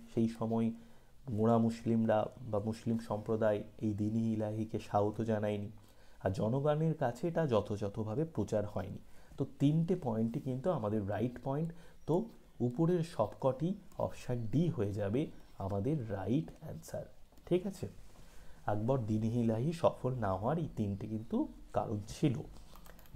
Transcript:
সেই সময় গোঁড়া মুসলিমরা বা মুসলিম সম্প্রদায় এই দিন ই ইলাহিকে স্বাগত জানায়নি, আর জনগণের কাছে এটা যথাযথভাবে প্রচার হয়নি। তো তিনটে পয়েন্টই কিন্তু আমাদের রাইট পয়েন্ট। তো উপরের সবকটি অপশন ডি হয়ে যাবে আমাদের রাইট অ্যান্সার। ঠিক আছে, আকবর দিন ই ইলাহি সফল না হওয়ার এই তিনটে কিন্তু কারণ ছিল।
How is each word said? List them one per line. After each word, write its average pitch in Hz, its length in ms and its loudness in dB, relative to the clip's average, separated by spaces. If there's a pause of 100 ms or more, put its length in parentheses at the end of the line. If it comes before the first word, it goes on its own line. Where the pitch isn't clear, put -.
(140)
সেই 113 140 4
সময় 113 420 0 (600)
গোঁড়া 110 280 6
মুসলিমরা 113 600 4 (320)
বা 104 80 0
মুসলিম 113 400 -2
সম্প্রদায় 107 640 0 (160)
এই 107 160 0
দিন 104 220 0
ই 113 160 2
ইলাহিকে 107 460 -2
স্বাগত 104 420 2
জানায়নি, 104 500 0 (520)
আর 98 80 2
জনগণের 143 640 2
কাছে 139 340 0
এটা 165 180 2
যথাযথভাবে 107 800 2
প্রচার 107 420 0
হয়নি। 95 340 -6 (380)
তো 143 40 2 (160)
তিনটে 165 380 4
পয়েন্টই 117 440 0
কিন্তু 131 300 -2
আমাদের 110 300 2 (100)
রাইট 113 340 0
পয়েন্ট। 151 260 0 (360)
তো 147 80 2 (460)
উপরের 165 420 4
সবকটি 131 680 0 (300)
অপশন - 380 -2 (160)
ডি 165 160 6
হয়ে 101 240 0
যাবে 104 280 0 (380)
আমাদের 101 380 0 (160)
রাইট 107 360 0 (120)
অ্যান্সার। - 460 -8 (400)
ঠিক 180 200 2
আছে, 190 200 -6 (800)
আকবর 110 320 2
দিন 110 260 0
ই 117 160 2
ইলাহি 117 320 2
সফল 127 420 2
না 104 180 0
হওয়ার 113 260 0
এই 156 180 -2
তিনটে 104 300 -2
কিন্তু 110 300 -4 (360)
কারণ 104 260 0 (100)
ছিল। 147 260 2 (800)